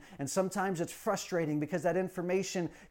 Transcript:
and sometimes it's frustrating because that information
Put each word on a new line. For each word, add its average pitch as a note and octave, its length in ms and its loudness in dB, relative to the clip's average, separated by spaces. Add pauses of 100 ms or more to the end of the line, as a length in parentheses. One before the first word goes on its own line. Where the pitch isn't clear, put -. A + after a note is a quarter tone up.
(180)
and C#3 120 -4
sometimes F#3+ 500 0
it's E3+ 140 -2
frustrating E3 680 0
because D3+ 240 0
that E3+ 140 4
information F#3 720 0 (220)